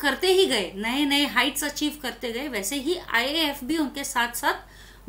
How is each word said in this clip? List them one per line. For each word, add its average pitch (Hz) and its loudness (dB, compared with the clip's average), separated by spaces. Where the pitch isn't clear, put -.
करते 285 2
ही 370 6
गए, 196 0
नए 233 0
नए 285 4
heights 247 0
achieve 294 -4
करते 233 -6
गए। 262 -4
वैसे 226 -4
ही 285 -2
आईएएफ 285 0
भी 311 -2
उनके 277 -2
साथ 233 -2
साथ 339 0